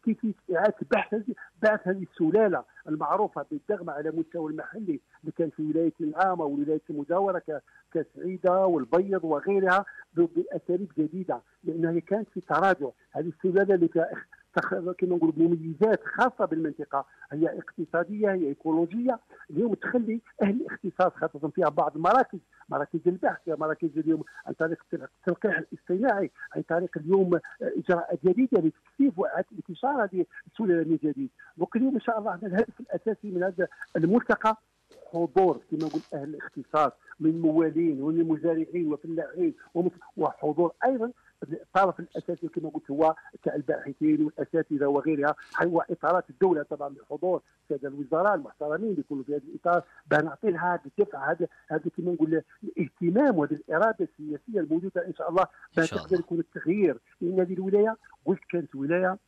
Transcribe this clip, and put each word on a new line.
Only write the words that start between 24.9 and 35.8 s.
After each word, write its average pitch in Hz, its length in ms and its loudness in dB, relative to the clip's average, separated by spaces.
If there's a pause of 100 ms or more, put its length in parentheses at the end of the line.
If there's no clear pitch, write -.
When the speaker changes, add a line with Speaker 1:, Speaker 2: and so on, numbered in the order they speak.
Speaker 1:
التلقيح 185 380 -2
الاصطناعي، 196 720 -2 (240)
عن 156 60 -4
طريق 170 360 -2
اليوم، 175 380 2
آه، 160 60 0 (200)
اجراءات - 640 -2
جديده 208 340 4
لتكثيف 170 600 0
واعاده - 280 -2 (100)
انتشار 247 460 -2
هذه 185 220 -2 (220)
السلاله 170 420 0
من 160 140 2
جديد. 139 260 -2 (280)
دونك 165 180 -4
اليوم 262 200 2
ان 214 60 -2
شاء 226 180 -2
الله 208 120 -4
عندنا 180 180 -8
الهدف 196 300 0
الاساسي 208 520 -6
من 180 120 -2
هذا 180 240 0 (280)
الملتقى 214 640 2 (520)
حضور 170 480 2 (100)
كما 156 140 -2